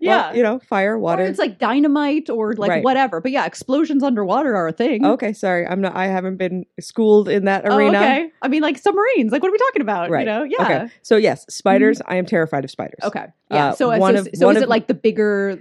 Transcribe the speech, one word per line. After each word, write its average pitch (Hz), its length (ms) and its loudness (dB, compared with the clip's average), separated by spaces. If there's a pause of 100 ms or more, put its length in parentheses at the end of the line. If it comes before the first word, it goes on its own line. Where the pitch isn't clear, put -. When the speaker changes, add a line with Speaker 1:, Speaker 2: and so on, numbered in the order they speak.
Speaker 1:
yeah. 349 260 2
Speaker 2:
Well, 214 80 -4
you 240 60 2
know, 226 160 0
fire, 208 400 -2
water. 175 240 -2
Speaker 1:
Or 185 40 0
it's 190 120 -6
like 233 200 -4
dynamite 285 680 0
or, 220 260 -4
like, 208 140 -2
Speaker 2:
Right. 165 160 0
Speaker 1:
whatever. 254 360 0
But 262 100 -4
yeah, 247 160 -2
explosions 277 560 -2
underwater 240 540 0
are 170 120 0
a 160 40 -6
thing. 233 340 -2
Speaker 2:
Okay, 220 260 0
sorry. 180 340 -2
I'm 185 140 -4
not, 185 140 -4
I 185 140 -2
haven't 185 280 -4
been 180 300 -4 (140)
schooled 208 480 4
in 196 160 0
that 196 260 0
Speaker 1:
Oh, 247 60 4
Speaker 2:
arena. 208 220 4
Speaker 1:
okay. 320 320 2 (120)
I 277 60 -2
mean, 302 140 0
like, 302 140 -2
submarines. 381 540 2
Like, 269 120 0
what 381 80 0
are - 20 0
we 427 60 0
talking 508 240 0
about? 185 280 -2
Speaker 2:
Right. 151 100 0
Speaker 1:
You 233 60 -2
know? 220 160 -2
Yeah. 311 200 -2
Speaker 2:
Okay. 214 260 0 (140)
So 220 140 2
yes, 196 320 0
spiders. - 520 2
Speaker 1:
Mm-hmm. - 120 -8
Speaker 2:
I 185 40 0
am 180 100 -2
terrified 156 380 -2
of 139 80 -12
spiders. - 320 -12
Speaker 1:
Okay. - 220 -8 (260)
Yeah. 143 160 2
Speaker 2:
Uh, - 60 -2
Speaker 1:
so, 233 240 0
Speaker 2:
one 190 180 4
Speaker 1:
so, 202 60 2
Speaker 2:
of, 190 120 -10
Speaker 1:
so 156 120 2
Speaker 2:
one 208 100 6
Speaker 1:
is 220 60 2
Speaker 2:
of - 40 0
Speaker 1:
it, 226 40 -4
like, 226 180 0
the 247 60 0
bigger, 202 680 -2